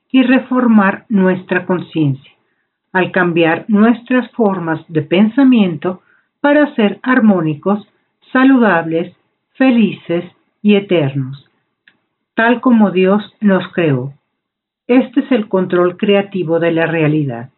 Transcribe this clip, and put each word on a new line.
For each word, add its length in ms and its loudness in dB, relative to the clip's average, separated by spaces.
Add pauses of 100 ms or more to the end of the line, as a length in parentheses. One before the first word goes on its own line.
(100)
y 120 2
reformar 840 0
nuestra 580 -2
conciencia, 640 -4 (600)
al 180 -2
cambiar 580 0
nuestras 640 0
formas 560 -2
de 140 -4
pensamiento 1000 0 (420)
para 300 2
ser 280 -2
armónicos, 840 0 (420)
saludables, 880 0 (380)
felices 680 0 (360)
y 160 2
eternos, 760 -4 (840)
tal 260 0
como 300 2
Dios 500 -2
nos 320 -2
creó. 400 -2 (760)
Este 340 0
es 120 -2
el 160 -2
control 480 -2
creativo 640 -2
de 100 0
la 140 0
realidad. 720 -2